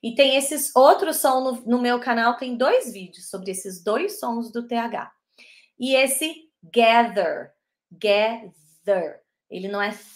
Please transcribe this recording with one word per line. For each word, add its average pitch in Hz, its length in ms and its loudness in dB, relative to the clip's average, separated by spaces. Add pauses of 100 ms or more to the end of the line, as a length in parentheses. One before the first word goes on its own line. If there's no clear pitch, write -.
E 233 120 -8
tem 262 220 4
esses 277 400 -2
outros 311 400 6
som 262 240 2
no, 262 120 -2 (100)
no 240 180 0
meu 247 180 0
canal, 240 380 0
tem 247 200 -8
dois 269 360 2
vídeos 185 380 -16
sobre 185 200 -10
esses 185 320 -10
dois 302 360 -2
sons 233 340 -6
do 240 140 -8
T 240 80 -8
H. 233 380 -6 (680)
E 262 160 -2
esse 269 540 0 (140)
gather, 226 880 2 (380)
gather, 202 1300 -2 (300)
ele 185 180 -10
não 202 120 -6
é 202 120 -2 (240)